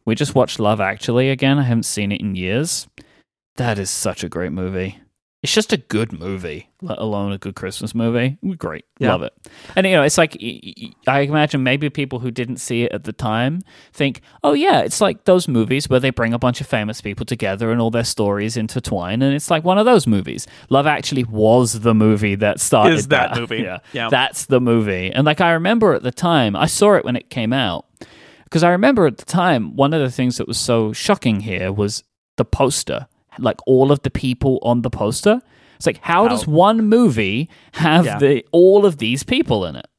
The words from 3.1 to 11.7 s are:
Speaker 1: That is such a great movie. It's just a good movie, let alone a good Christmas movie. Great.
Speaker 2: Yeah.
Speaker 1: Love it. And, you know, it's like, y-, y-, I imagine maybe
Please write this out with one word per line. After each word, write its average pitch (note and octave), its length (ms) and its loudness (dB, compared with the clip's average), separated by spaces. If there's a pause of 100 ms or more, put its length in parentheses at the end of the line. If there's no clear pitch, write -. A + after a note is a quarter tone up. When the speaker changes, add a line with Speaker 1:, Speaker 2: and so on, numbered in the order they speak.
Speaker 1:
That A#2+ 220 -4
is F#2+ 100 -6
such - 340 -6
a F2 60 -8
great F2 220 -6
movie. F#2 480 -6 (440)
It's C#3+ 120 -4
just A3 180 0
a G3+ 40 -2
good A2+ 360 -4
movie, F2 560 -12 (140)
let E3 160 -10
alone G2+ 320 -4
a G2 80 -8
good - 160 -12
Christmas - 400 -10
movie. A#2 420 -2 (220)
Great. - 260 -10 (140)
Speaker 2:
Yeah. C3+ 140 0
Speaker 1:
Love F2 100 -2
it. - 100 -10 (420)
And, F#3+ 120 2
you F#3 60 2
know, D#3 100 6
it's D3+ 160 2
like, D#3+ 200 2
y-, G#2 240 -10
y-, - 280 -16 (160)
I C3+ 140 2
imagine D3 420 0
maybe C#3 260 0